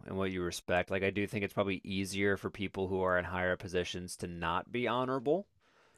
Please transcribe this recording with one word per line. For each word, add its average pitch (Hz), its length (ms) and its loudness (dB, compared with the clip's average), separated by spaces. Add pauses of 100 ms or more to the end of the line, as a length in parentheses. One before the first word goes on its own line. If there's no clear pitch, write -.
and 95 120 -4
what 95 140 2
you 92 100 -2
respect. 90 500 0
Like, 98 120 2
I 95 80 4
do 101 140 0
think 101 200 -2
it's 95 80 -6
probably 98 300 0
easier 98 520 2
for 95 140 -6
people 95 400 -2
who 95 120 2
are 92 160 4
in 87 80 2
higher 90 300 2
positions 90 600 -4
to 95 100 -6
not 85 440 -2
be 120 160 0
honorable, 127 600 0 (500)